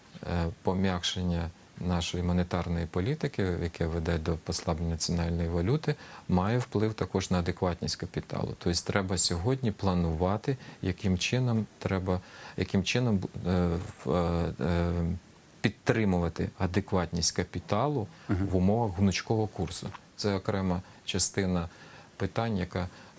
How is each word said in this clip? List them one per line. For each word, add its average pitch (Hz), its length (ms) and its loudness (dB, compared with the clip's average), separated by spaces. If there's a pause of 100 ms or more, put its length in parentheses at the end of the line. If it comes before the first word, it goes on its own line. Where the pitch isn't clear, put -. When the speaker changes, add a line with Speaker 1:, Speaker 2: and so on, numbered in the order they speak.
(220)
Speaker 1:
е, 85 240 0 (160)
пом'якшення 90 880 0 (300)
нашої 87 420 -2
монетарної 87 640 0
політики, 104 560 -2 (200)
яке 87 240 -2
веде 82 320 0
до 82 180 0
послаблення 85 540 -2
національної 85 580 0
валюти, 104 460 0 (340)
має 120 300 4
вплив 110 360 0
також 95 360 -2
на 90 80 4
адекватність 87 580 0
капіталу. - 600 -6
Тобто 87 260 0
треба 95 340 0
сьогодні 113 540 0
планувати, 90 840 0 (260)
яким 92 360 0
чином 120 480 0 (120)
треба, 92 420 0 (360)
яким 98 280 2
чином, 120 360 2 (260)
е, 90 220 4 (360)
в-, - 80 -2
е, 85 480 2
е, 85 320 2 (680)
підтримувати 98 960 2
адекватність 90 800 0
капіталу 107 720 0 (220)
Speaker 2:
Мгм. 95 180 2
Speaker 1:
в 92 100 2
умовах 98 420 4
гнучкого 101 480 2
курсу. - 420 -6 (280)
Це 101 180 0
окрема 95 480 0 (220)
частина 90 640 0 (480)
питань, 113 400 -2
яка 90 320 -2 (300)